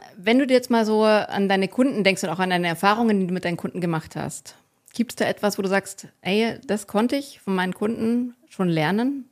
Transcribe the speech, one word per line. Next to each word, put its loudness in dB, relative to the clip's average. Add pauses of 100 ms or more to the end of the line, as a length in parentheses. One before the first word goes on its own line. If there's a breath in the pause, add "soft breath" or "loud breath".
(160)
wenn 2
du 4
dir 4
jetzt 2
mal 4
so 2
an 2
deine 2
Kunden 0
denkst 2
und -2
auch -4
an 0
deine 0
Erfahrungen, 2
die 0
du -4
mit -4
deinen -2
Kunden -8
gemacht -4
hast, -10 (400)
gibt's -4
da 0
etwas, -2
wo -2
du -2
sagst, -4 (160)
„Ey, -2
das -4
konnte 0
ich -10
von -4
meinen -2
Kunden -2 (140)
schon 0
lernen. 0